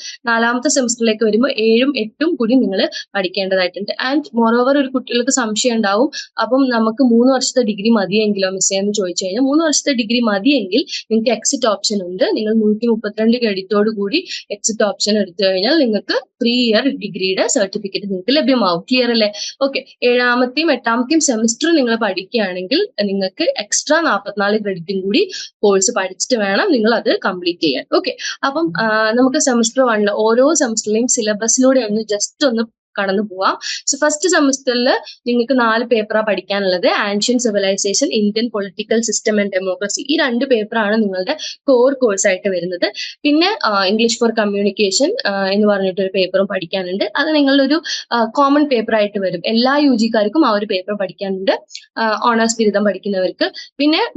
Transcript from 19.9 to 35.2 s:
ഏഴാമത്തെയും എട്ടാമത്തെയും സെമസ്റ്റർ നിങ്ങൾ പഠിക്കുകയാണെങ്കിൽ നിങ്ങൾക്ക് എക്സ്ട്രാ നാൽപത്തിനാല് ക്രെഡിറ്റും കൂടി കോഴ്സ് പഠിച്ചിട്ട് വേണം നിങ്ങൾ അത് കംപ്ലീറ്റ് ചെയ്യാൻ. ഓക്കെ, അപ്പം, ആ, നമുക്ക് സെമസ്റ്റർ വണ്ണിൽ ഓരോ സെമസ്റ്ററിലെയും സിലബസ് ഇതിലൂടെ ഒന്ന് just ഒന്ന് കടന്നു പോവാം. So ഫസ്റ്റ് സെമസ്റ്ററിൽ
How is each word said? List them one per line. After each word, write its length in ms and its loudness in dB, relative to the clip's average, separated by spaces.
ഏഴാമത്തെയും 680 2
എട്ടാമത്തെയും 480 0
സെമസ്റ്റർ 560 0
നിങ്ങൾ 200 2
പഠിക്കുകയാണെങ്കിൽ 920 -2
നിങ്ങൾക്ക് 420 -2
എക്സ്ട്രാ 580 -2
നാൽപത്തിനാല് 640 -2
ക്രെഡിറ്റും 380 -6
കൂടി 280 0
കോഴ്സ് 340 4
പഠിച്ചിട്ട് 440 -2
വേണം 300 0
നിങ്ങൾ 240 2
അത് 300 0
കംപ്ലീറ്റ് 360 -4
ചെയ്യാൻ. 320 0
ഓക്കെ, 220 -2
അപ്പം, 340 -2
ആ, 300 0
നമുക്ക് 260 2
സെമസ്റ്റർ 460 2
വണ്ണിൽ 280 2
ഓരോ 420 2
സെമസ്റ്ററിലെയും 540 0
സിലബസ് 540 0
ഇതിലൂടെ 240 4
ഒന്ന് 160 -2
just 420 -4
ഒന്ന് 200 2
കടന്നു 240 0
പോവാം. 340 -2
So 200 -4
ഫസ്റ്റ് 300 0
സെമസ്റ്ററിൽ 720 2